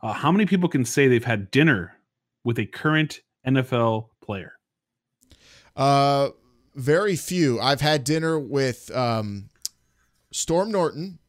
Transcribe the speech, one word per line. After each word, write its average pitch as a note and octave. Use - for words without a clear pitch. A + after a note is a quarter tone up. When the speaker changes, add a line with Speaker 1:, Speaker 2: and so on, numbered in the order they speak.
Speaker 1:
uh, A2
how C#3+
many G3+
people F3+
can C3
say C#3
they've A#2+
had G#2+
dinner C3
with A#2
a G#2+
current D#3
N C3
F C3
L A2+
player? G2
Speaker 2:
Uh, C#3
very E3
few. D3
I've C3
had D3+
dinner D#3+
with, C3+
um, A2
Storm F#3
Norton. F3